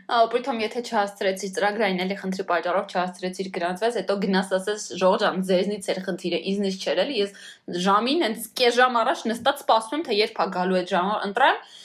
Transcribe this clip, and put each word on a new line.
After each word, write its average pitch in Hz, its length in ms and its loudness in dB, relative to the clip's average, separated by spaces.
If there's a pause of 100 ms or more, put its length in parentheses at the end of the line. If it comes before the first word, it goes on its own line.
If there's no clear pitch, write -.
Ա, 233 200 2
պրիտոմ, 240 400 -2
եթե 240 180 -4
չհասցրեցիր 202 680 -2
ծրագրային, 202 480 0
էլի 190 180 -2
խնդրի 190 280 -4
պատճառով 175 420 0
չհասցրեցիր 185 640 -4
գրանցվես, 190 500 -2
հետո 202 160 0
գնաս 190 380 0
ասես, 208 380 -4
«Ժողովուրդ 185 340 2
ջան, 175 180 0
ձեզնից 190 480 0
էր 190 80 -4
խնդիրը, 175 440 -4
իզնից 196 360 -2
չէր», 160 240 0
էլի, 269 140 -2
ես 202 180 -2 (420)
ժամին, 214 460 2
հենց 220 280 -4
կես 240 280 4
ժամ 247 180 4
առաջ 330 280 0
նստած 240 360 0
սպասում 240 360 2
եմ, 339 100 -4
թե 214 100 2
երբ 220 220 0
ա 170 80 2
գալու 185 320 0
այդ 180 80 -6
ժամը, 196 340 0
ընտրեմ, 220 380 2 (240)